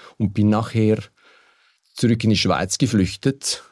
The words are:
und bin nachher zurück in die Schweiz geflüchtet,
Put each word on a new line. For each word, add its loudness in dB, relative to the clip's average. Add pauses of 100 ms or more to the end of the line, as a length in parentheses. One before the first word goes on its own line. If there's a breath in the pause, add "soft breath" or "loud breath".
(180 loud breath)
und -2
bin 2
nachher 0 (920 soft breath)
zurück 0
in 2
die 2
Schweiz -2
geflüchtet, -2